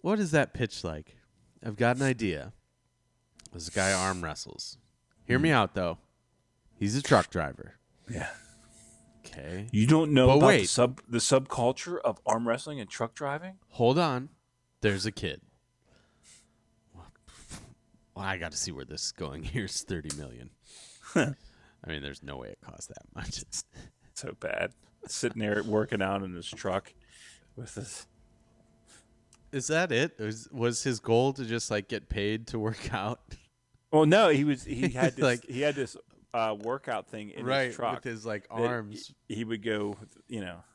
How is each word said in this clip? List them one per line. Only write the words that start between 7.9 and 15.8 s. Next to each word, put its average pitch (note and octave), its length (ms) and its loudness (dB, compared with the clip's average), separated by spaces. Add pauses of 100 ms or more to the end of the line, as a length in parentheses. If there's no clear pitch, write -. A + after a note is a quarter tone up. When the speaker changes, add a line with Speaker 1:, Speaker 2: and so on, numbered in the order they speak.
Speaker 2:
Yeah. A2+ 220 -8 (960)
Speaker 1:
Okay. F2+ 460 -10
Speaker 2:
You G#2+ 160 4
don't D#3 260 6
know C3 140 8
Speaker 1:
But C3+ 100 10
Speaker 2:
about D#3 100 8
Speaker 1:
wait. F3+ 140 8
Speaker 2:
the F2+ 60 0
sub-, B2 400 2
the A#2 100 -2
subculture C3 840 0
of A2+ 240 0
arm A#2 220 2
wrestling C3 320 -2
and G#2 100 -10
truck - 260 -6
driving? D#3 420 -8 (120)
Speaker 1:
Hold B2 280 6
on. C#3+ 320 0 (520)
There's G2 260 2
a G#2+ 40 -2
kid. D2+ 300 -8 (1500)